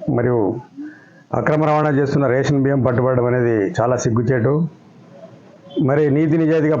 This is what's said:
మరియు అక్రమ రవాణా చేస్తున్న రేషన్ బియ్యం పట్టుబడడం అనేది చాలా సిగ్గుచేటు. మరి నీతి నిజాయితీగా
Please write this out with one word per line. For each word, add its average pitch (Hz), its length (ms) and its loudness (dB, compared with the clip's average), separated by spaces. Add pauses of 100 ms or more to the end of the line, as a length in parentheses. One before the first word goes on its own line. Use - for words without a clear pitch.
(160)
మరియు 120 240 0 (1000)
అక్రమ 156 300 0
రవాణా 151 300 0
చేస్తున్న 143 280 0
రేషన్ 135 360 0
బియ్యం 139 240 0
పట్టుబడడం 127 440 0
అనేది 120 260 2 (220)
చాలా 120 260 2
సిగ్గుచేటు. 123 480 0 (1400)
మరి 147 160 2 (120)
నీతి 160 260 0
నిజాయితీగా 156 360 0